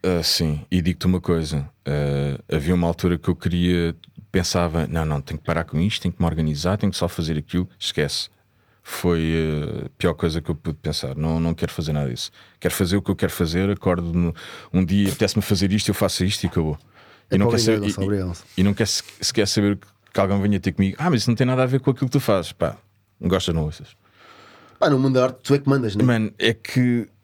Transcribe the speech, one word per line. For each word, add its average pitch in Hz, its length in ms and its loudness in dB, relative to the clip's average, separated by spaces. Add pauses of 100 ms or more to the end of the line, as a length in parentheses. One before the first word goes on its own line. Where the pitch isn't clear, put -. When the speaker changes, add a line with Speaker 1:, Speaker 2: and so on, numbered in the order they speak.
Speaker 1:
Ah, 87 220 0
sim, 76 480 -2
e 90 100 2
digo-te 87 240 -2
uma 90 160 4
coisa, 78 480 0 (160)
ah, 71 720 -2
havia 78 180 0
uma 87 140 2
altura 87 320 0
que - 100 -2
eu 85 60 2
queria, 87 600 0 (360)
pensava, 85 560 0
não, 80 180 -2
não, 73 160 -2
tenho - 180 -8
que - 60 -16
parar 80 180 0
com - 160 -4
isto, 101 220 0
tenho 87 120 -2
que - 60 -14
me 87 60 2
organizar, 80 520 0
tenho 101 140 0
que - 60 -10
só 87 100 0
fazer 80 300 -4
aquilo, 90 400 -4
esquece. - 520 -4 (560)
Foi, 82 480 0 (480)
ah, - 40 -10
a - 60 -12
pior 85 220 0
coisa 82 280 -2
que - 80 -8
eu 80 60 -2
pude 76 240 -8
pensar, 71 360 -6
não, 80 240 0
não 82 140 0
quero - 180 -4
fazer 78 220 -4
nada 73 160 -2
disso. - 220 -8 (280)
Quero 87 140 -2
fazer 95 240 0
o 95 40 0
que 101 100 -2
eu 90 40 2
quero 90 160 0
fazer, 90 380 0
acordo-me 87 640 0 (400)
um 92 100 4
dia, 98 240 2
apetece-me 104 340 0
fazer 95 300 2
isto, 104 180 2
eu 98 40 0
faço 95 320 0
isto - 180 -2
e 87 40 -2
acabou. 78 300 -2 (520)
Speaker 2:
É 98 60 0
Speaker 1:
E - 20 4
não 104 100 4
Speaker 2:
para 120 80 2
Speaker 1:
quer 120 60 2
Speaker 2:
o 110 40 0
Speaker 1:
ser, 110 140 4
Speaker 2:
Gonçalo, 101 240 -2
Speaker 1:
e, - 20 0
Speaker 2:
obrigado. 95 380 -2 (140)
Speaker 1:
e, 92 40 2
e - 20 6
não 101 100 4
quer 98 140 0
se-, - 160 -4 (180)
sequer 101 260 0
saber 101 300 2
que, - 100 -20 (240)
que - 80 -2
alguém 98 220 2
venha 101 180 2
ter - 140 -2
comigo, 98 260 0
ah, 165 100 0
mas 123 120 2
isso - 80 0
não 117 60 2
tem 127 120 2
nada 131 160 2
a - 20 4
ver 127 140 0
com - 120 2
aquilo 127 160 -2
que - 40 -4
tu 143 80 2
fazes, 95 320 0
pá, 73 240 -4 (460)
não 90 80 -2
gostas, 90 260 0
não 80 80 0
ouças. 76 320 -8 (840)
Speaker 2:
Pá, - 120 2
no 135 100 4
mundo 135 140 2
da 127 100 4
arte 127 180 -2
tu - 120 0
é 139 60 4
que 139 100 0
mandas, 117 260 2
né? 110 80 2
Speaker 1:
Mano, 113 340 2
é 110 160 2
que 123 540 0 (160)